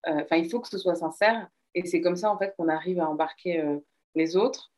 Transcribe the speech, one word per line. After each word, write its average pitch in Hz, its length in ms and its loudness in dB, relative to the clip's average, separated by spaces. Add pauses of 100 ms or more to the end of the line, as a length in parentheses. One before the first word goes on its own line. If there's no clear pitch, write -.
Euh, 151 160 2
enfin, 165 140 2
il 165 120 2
faut 233 120 -2
que - 80 -16
ce - 80 -8
soit 175 180 2
sincère. 196 520 0 (280)
Et 180 100 -2
c'est 175 140 0
comme 175 160 2
ça, 208 160 0
en 202 60 0
fait, 196 200 -4
qu'on 165 120 0
arrive 175 320 -2
à 156 80 0
embarquer, 160 500 -2
euh, 147 200 -2 (360)
les 165 220 2
autres. 247 400 0